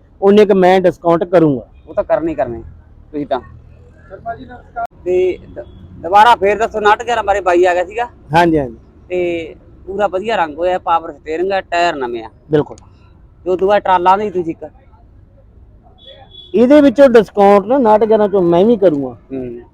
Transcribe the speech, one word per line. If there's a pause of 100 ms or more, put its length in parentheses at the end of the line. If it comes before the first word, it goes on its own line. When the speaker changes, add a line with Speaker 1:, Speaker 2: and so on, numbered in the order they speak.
(220)
Speaker 1:
ਉਨੇ
ਕੁ
ਮੈਂ
ਡਿਸਕਾਊਂਟ
ਕਰੂੰਗਾ। (200)
Speaker 2:
ਉਹ
ਤਾਂ
ਕਰਨੇ
ਹੀ
ਕਰਨੇ (500)
ਤੁਸੀਂ
ਤਾਂ। (680)
ਸ਼ਰਮਾ
ਜੀ
ਨਮਸਕਾਰ। (200)
ਤੇ (180)
ਦ-, (380)
ਦੁਬਾਰਾ
ਫੇਰ
ਦੱਸੋ,
ਨਾਟ
ਗਿਆਰਾਂ
ਬਾਰੇ
ਬਾਈ
ਆ
ਗਿਆ
ਸੀਗਾ। (260)
Speaker 1:
ਹਾਂਜੀ,
ਹਾਂਜੀ। (320)
Speaker 2:
ਤੇ (320)
ਪੂਰਾ
ਵਧੀਆ
ਰੰਗ
ਹੋਇਆ,
ਪਾਵਰ
ਸਟੀਅਰਿੰਗ
ਆ,
ਟਾਇਰ
ਨਵੇਂ
ਆ। (200)
Speaker 1:
ਬਿਲਕੁਲ। (680)
Speaker 2:
ਤੇ
ਉਸ
ਤੋਂ
ਬਾਅਦ
ਟਰਾਲਾ
ਨਹੀਂ
ਤੁਸੀਂ
ਇੱਕ। (1800)
Speaker 1:
ਇਹਦੇ
ਵਿੱਚੋਂ
ਡਿਸਕਾਊਂਟ
ਨਾ
ਨਾਟ
ਗਿਆਰਾਂ
ਚੋਂ
ਮੈਂ
ਵੀ
ਕਰੂੰਗਾ।
Speaker 2:
ਹੂੰ। (140)